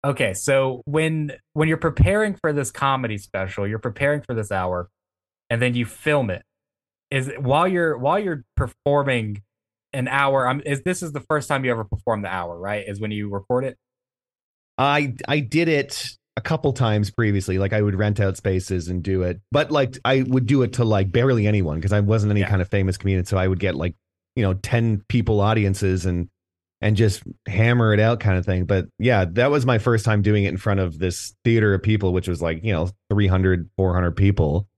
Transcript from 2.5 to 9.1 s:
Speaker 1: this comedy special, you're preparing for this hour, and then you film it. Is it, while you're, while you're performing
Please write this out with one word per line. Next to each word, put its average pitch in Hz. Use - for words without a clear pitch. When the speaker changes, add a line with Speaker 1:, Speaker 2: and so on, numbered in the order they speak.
Speaker 1:
this 143
comedy 131
special, 98
you're 107
preparing 143
for 131
this 110
hour, 90
and 117
then 123
you 120
film 139
it. 87
Is 135
it, 139
while 147
you're, 170
while 143
you're 175
performing 123